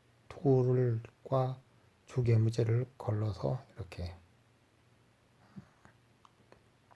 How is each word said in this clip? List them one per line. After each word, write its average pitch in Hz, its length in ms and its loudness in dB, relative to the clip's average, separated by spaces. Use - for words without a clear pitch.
돌과 127 1300 0
조개무지를 113 800 2
걸러서 107 680 -4
이렇게 87 380 -10